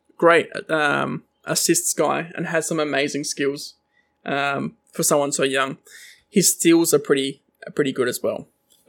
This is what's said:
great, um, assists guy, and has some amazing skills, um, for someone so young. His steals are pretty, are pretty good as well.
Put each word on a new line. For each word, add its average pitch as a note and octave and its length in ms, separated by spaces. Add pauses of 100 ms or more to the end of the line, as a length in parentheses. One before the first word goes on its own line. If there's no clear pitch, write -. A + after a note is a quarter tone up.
(180)
great, E3+ 320 (200)
um, C#3+ 540 (220)
assists - 480
guy, D3+ 400
and E3+ 140
has D#3+ 200
some E3 100
amazing C#3+ 460
skills, C#3+ 520 (500)
um, C#3 500 (160)
for - 100
someone C#3+ 300
so C#3+ 100
young. C3+ 360 (500)
His - 240
steals E3 400
are D3+ 60
pretty, C3+ 420 (260)
are - 60
pretty C#3 200
good B2+ 160
as A#2+ 140
well. A2 240 (420)